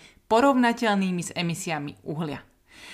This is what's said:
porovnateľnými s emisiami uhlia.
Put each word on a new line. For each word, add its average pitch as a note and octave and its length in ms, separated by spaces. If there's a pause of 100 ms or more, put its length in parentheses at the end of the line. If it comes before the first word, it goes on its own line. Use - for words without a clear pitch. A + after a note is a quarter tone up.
(280)
porovnateľnými A3+ 960
s - 80
emisiami D#3+ 720
uhlia. D#3 400 (500)